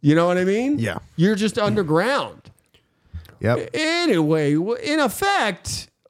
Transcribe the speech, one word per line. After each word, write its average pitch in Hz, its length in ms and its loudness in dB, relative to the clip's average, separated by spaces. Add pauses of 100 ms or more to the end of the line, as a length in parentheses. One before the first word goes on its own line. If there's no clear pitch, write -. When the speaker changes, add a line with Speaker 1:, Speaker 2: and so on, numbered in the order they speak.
Speaker 1:
You 151 140 4
know 170 120 4
what 180 120 2
I 185 60 0
mean? 240 340 0
Speaker 2:
Yeah. 104 200 -4 (180)
Speaker 1:
You're 190 180 4
just 208 240 -2
underground. 202 920 -2 (880)
Speaker 2:
Yep. - 340 0
Speaker 1:
Anyway, 180 800 0
w-, 185 220 -2
in 302 240 -2
effect, 285 880 -2 (220)